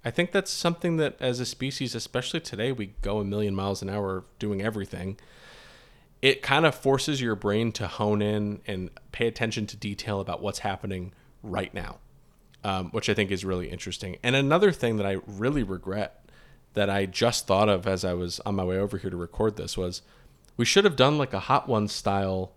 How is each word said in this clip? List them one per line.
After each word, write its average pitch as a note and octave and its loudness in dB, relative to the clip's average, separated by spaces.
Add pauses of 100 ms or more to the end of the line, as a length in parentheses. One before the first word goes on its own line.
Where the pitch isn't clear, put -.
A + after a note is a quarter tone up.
I A#2 -2
think F3 0
that's F#3+ 2
something E3+ 0
that D3+ 0
as B2 0
a A#2+ -2
species, C3 -6
especially B2 -4
today, A#2+ -4
we G#2 -6
go G#2+ 0
a G2+ 0
million G#2 0
miles G2 -2
an F#2+ -6
hour F#2+ -2 (140)
doing G#2 -2
everything. G2 -4 (1000)
It C3+ 4
kind D3 4
of D3 4
forces C3+ 2
your A2+ 0
brain G#2+ 0
to G2+ -4
hone G#2 2
in G#2 0
and F#2 -6 (220)
pay A#2 0
attention A2+ -2
to - -12
detail G2+ -4
about F#2 -6
what's G2 -4
happening F#2+ -6 (300)
right G2 -6
now, - -10 (640)
um, F#2+ -2
which - -4
I G2+ 4
think G2+ 2
is F#2+ -2
really F#2 -2
interesting. F2+ -8
And B2 2
another D#3+ 6
thing A#2 0
that G2 0
I G2 0
really A#2 -2
regret F#2+ -6 (460)
that G2+ 4
I G2 2
just A#2 0
thought G2 6
of F#2+ 2
as F#2+ 0
I F2+ 0
was F2 -4
on G2+ -2
my F#2+ 0
way F#2 0
over G2+ -2
here F#2+ -4
to F2 -6
record G2+ -2
this - -6
was F2+ -4 (540)
we A#2+ 2
should G3+ 6
have E3+ 4
done, C#3+ 6
like, C#3 0
a F#2+ 0
Hot - 2
Ones G#2+ 2
style F#2+ 0